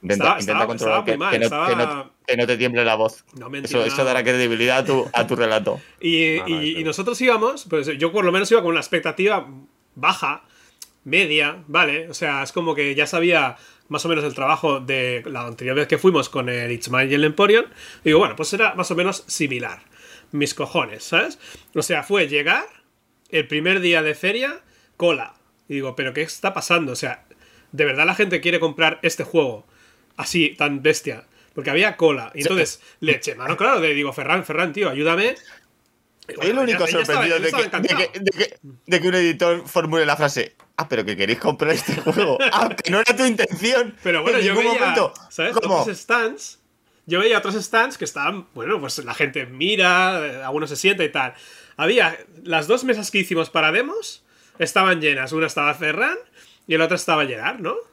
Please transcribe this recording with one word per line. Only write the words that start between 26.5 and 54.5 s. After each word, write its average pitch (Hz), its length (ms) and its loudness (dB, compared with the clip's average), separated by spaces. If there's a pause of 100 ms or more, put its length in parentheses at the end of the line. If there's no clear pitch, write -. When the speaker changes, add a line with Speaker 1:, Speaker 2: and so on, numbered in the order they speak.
Speaker 2:
pasando? 165 380 0
O 117 40 -8
sea, - 280 -8 (480)
¿de 147 120 0
verdad 143 220 0
la 185 80 0
gente 185 260 0
quiere 170 200 0
comprar 160 420 0
este 165 220 -2
juego 131 420 -2 (520)
así, 156 320 0
tan 147 320 -2
bestia? 143 420 0 (300)
Porque 147 160 -6
había 196 260 0
cola. 147 380 2
Y 143 80 -8
Speaker 1:
Sí. 156 80 0
Speaker 2:
entonces 180 320 -2 (180)
le 156 120 0
eché 143 240 -4
mano, 135 200 -4
claro, 233 240 2
le 156 140 2
digo, 143 180 -2
"Ferran, 151 320 -2
Ferran, 165 280 -2
tío, 190 180 -2
ayúdame". 170 460 0 (960)
Speaker 1:
Soy 165 160 -2
el 247 80 2
único 233 260 2
Speaker 2:
Ella, 160 60 0
ella 165 100 2
estaba, 156 40 0 (180)
Speaker 1:
sorprendido 170 140 2
Speaker 2:
él 160 60 0
Speaker 1:
de 160 60 2
Speaker 2:
estaba 160 160 0
Speaker 1:
que, - 60 -6
de 185 60 -4 (180)
Speaker 2:
encantado. 185 180 -2
Speaker 1:
que, 190 80 -10
de 190 120 0
que, - 260 -4 (280)
de 175 140 2
que 175 80 2
un 180 60 2
editor 170 520 2
formule 160 380 2
la 147 120 2
frase, 143 400 0 (200)
"Ah, 156 120 -4
pero 113 180 -2
que 101 100 -4
queréis 101 220 0
comprar 151 340 0
este 147 300 -2
juego". 156 360 0
Speaker 2:
<laughs> 269 140 0
Speaker 1:
Ah, 214 220 2
que - 160 -6
no 196 100 4
era 226 160 2
tu 262 80 2
intención. 226 800 0
Speaker 2:
Pero 170 200 0
bueno, 240 160 2
Speaker 1:
En 196 60 2
Speaker 2:
yo 196 100 2
Speaker 1:
ningún 233 180 2
Speaker 2:
veía, - 80 0
Speaker 1:
momento. 180 340 2 (160)
Speaker 2:
¿sabes? 170 240 -2
Speaker 1:
¿Cómo? 202 280 2
Speaker 2:
Otros 110 140 -4
stands. 233 600 -4 (480)
Yo 170 140 0
veía 220 180 4
otros 196 160 -2
stands 226 420 0
que - 80 -8
estaban, 170 500 -4
bueno, 202 260 -2
pues 139 240 -6
la 120 100 -8
gente 139 320 -2
mira, 180 800 2
eh, 131 160 -8
algunos 143 260 -4
se 143 80 -8
sienta 185 280 2
y 151 60 -2
tal. 131 220 -2 (460)
Había, 170 400 2 (240)
las 160 240 -2
dos 254 180 2
mesas 214 260 -2
que 208 80 0
hicimos 170 320 -2
para 156 220 2
demos 294 500 -4 (360)